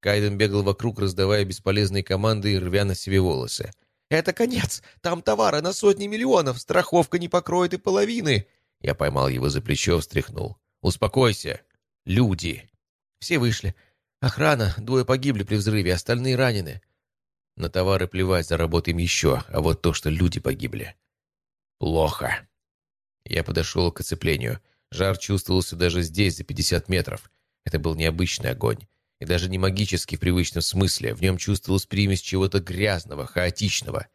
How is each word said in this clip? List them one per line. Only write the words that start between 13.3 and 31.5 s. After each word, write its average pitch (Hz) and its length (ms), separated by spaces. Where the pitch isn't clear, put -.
вышли. 113 380
Охрана, 131 580
двое 123 260
погибли 131 380
при 107 120
взрыве, 101 380
остальные 120 420
ранены. 101 460
На 85 140
товары 92 380
плевать, 92 400
заработаем 82 500
еще, 82 520
а - 120
вот 82 220
то, 82 100
что - 160
люди 82 300
погибли. - 560
Плохо. 80 680
Я 82 200
подошел 85 480
к - 80
оцеплению. - 600
Жар 95 280
чувствовался 92 580
даже 87 260
здесь, 85 360
за 82 60
пятьдесят 87 460
метров. - 420
Это - 120
был 78 160
необычный 80 560
огонь. 57 380
И - 40
даже 87 240
не 92 100
магический 95 580
в - 20
привычном 90 440
смысле. 82 500
В - 80
нем 92 160
чувствовалась 98 480